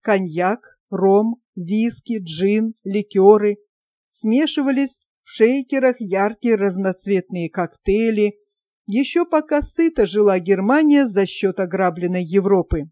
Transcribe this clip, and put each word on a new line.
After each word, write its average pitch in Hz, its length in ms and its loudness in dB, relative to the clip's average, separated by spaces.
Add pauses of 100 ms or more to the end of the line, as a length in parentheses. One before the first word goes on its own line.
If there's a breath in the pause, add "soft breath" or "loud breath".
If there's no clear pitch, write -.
коньяк, 190 760 -4 (120)
ром, 196 520 0 (140)
виски, 214 640 -4
джин, 196 520 -2 (120)
ликеры. 208 720 2 (500)
Смешивались 269 960 -2 (220)
в - 60 -20
шейкерах 254 720 0
яркие 208 560 -2
разноцветные 190 960 -4
коктейли. 208 840 -2 (500)
Еще 269 400 -2
пока 302 360 -2
сыто 320 440 -2
жила 196 340 2
Германия 262 680 2
за 196 200 0
счет 190 340 -4
ограбленной 180 640 -2
Европы. 175 680 0